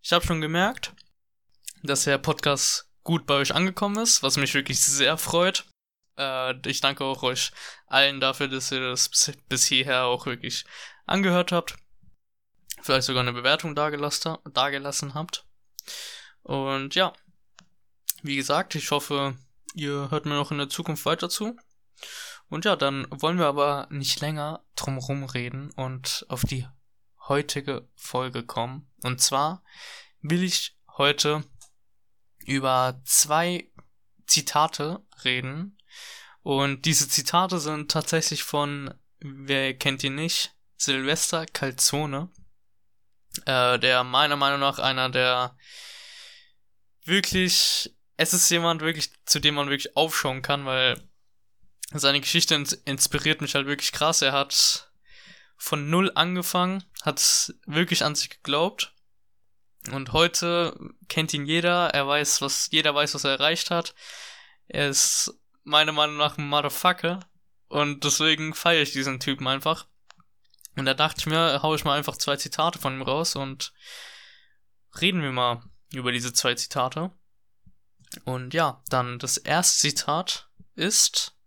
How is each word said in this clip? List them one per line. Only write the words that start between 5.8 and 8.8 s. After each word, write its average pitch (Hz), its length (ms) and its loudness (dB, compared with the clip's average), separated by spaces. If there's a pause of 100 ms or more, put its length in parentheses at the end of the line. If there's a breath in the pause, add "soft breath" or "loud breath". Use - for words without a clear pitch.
Äh, 131 500 -4
ich 131 120 -4
danke 139 240 0
auch 135 180 -4
euch 127 300 0 (340 loud breath)
allen 139 320 4
dafür, 135 300 2
dass 131 240 -4
ihr 131 80 -2